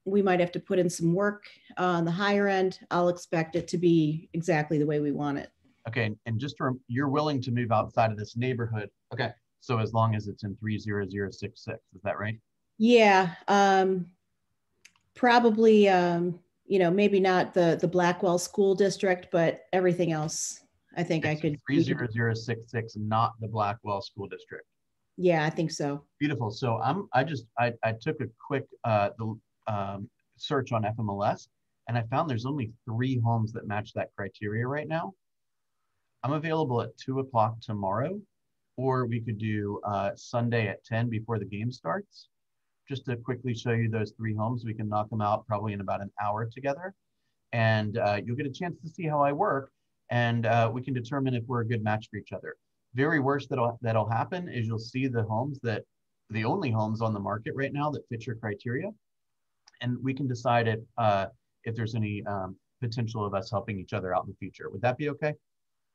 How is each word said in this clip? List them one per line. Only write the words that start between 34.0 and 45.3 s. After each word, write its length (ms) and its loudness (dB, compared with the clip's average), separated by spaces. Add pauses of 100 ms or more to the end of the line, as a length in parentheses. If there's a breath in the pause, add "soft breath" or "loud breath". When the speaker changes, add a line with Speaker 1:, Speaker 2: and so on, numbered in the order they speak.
Speaker 2:
criteria 480 -6
right 220 -4
now. 260 -4 (1080)
I'm 100 -2
available 480 0
at 160 -10
two 220 -4
o'clock 420 0
tomorrow, 580 -4 (560)
or 300 0
we 160 -2
could 160 -4
do, 480 -2
uh, 300 0
Sunday 520 0
at 160 -6
ten 280 -2
before 260 -4
the 80 -4
game 260 -4
starts, 580 -8 (600)
just 160 -8
to 100 -2
quickly 380 -4
show 200 -2
you 180 2
those 260 -4
three 160 -4
homes. 320 -4
We 80 -6
can 160 -6
knock 220 -2
them 100 -2
out 240 0